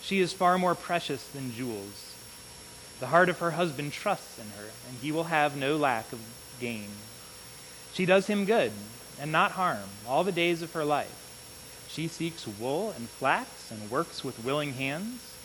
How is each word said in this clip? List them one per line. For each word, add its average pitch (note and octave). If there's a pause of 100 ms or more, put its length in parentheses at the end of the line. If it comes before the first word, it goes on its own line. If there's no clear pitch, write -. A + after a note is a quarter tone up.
She G3
is F3
far F3+
more F3+
precious E3
than C3+
jewels. G#2+ (840)
The B2+
heart F3
of E3
her E3+
husband D3
trusts -
in A#2
her, G#2 (180)
and B2+
he D3
will D#3+
have D3
no C#3
lack B2+
of A#2 (380)
gain. A2+ (1040)
She F#3
does F#3+
him G3+
good G#3+ (480)
and D3+
not F3
harm C#3 (180)
all C#3+
the G3
days E3+
of E3+
her D#3
life. -
She D#3+
seeks E3
wool C#3
and A#2
flax -
and G#2+
works D3
with A#2
willing C#3+
hands. D#3+ (120)